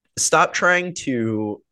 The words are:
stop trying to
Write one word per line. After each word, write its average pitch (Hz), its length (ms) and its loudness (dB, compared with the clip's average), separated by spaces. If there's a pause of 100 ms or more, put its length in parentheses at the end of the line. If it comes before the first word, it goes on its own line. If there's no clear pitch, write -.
(180)
stop 165 360 2
trying 180 400 0
to 110 760 -4